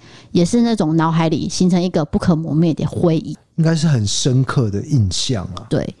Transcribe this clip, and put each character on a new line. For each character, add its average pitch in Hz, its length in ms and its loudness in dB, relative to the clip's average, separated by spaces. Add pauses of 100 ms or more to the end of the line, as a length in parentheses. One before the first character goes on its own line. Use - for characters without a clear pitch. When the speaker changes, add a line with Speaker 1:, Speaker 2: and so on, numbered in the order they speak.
(300)
Speaker 1:
也 170 120 2
是 233 200 2
那 233 120 0
种 160 220 0
脑 165 160 2
海 165 160 2
里 160 180 -2
形 185 220 2
成 175 140 2
一 185 80 0
个 170 160 0
不 - 120 -2
可 180 160 2
磨 156 200 -4
灭 165 180 2
的 - 140 -4
灰 165 340 0
烬。 151 160 -10 (200)
Speaker 2:
应 160 80 2
该 165 100 2
是 160 120 0
很 123 200 2
深 131 360 0
刻 120 280 0
的 101 160 -4
印 139 260 2
象 98 320 -4 (120)
啊。 - 120 -16
Speaker 1:
对， - 320 -4